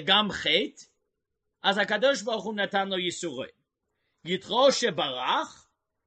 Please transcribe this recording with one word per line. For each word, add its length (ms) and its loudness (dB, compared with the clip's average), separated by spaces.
גם 260 2
חטא, 540 0
אז 160 2
הקדוש 440 2
ברוך 220 -4
הוא 100 -6
נתן 340 -2
לו 100 -2
ייסורים. 640 -8
יתרו 480 2
שברח, 960 -2